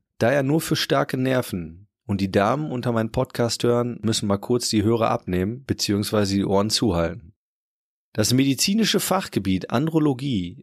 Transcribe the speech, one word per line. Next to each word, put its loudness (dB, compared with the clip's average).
daher 2
nur 2
für -2
starke 0
Nerven. -2
Und -2
die 0
Damen 2
unter -2
meinem 0
Podcast -2
hören, 0
müssen 0
mal 2
kurz -2
die 2
Hörer 2
abnehmen -2
beziehungsweise 0
die 2
Ohren 2
zuhalten. 0
Das 0
medizinische 2
Fachgebiet -2
Andrologie, 0